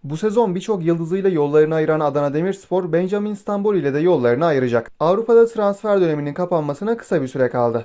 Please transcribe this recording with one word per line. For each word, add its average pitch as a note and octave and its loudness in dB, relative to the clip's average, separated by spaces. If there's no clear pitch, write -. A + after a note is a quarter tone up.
Bu C#3+ -8
sezon G#3+ 0
birçok G3 -4
yıldızıyla E3+ 0
yollarını D3+ 2
ayıran D#3 0
Adana C#3+ -2
Demirspor, F3+ -4
Benjamin G3+ -2
Stamboli G3+ -2
ile C#3 -2
de D3 0
yollarını D3+ 2
ayıracak. B2+ 0
Avrupa'da A3+ 4
transfer G3+ 0
döneminin D3 -2
kapanmasına F3 -2
kısa F3 -2
bir C3 -6
süre B2+ 0
kaldı. A#2+ 0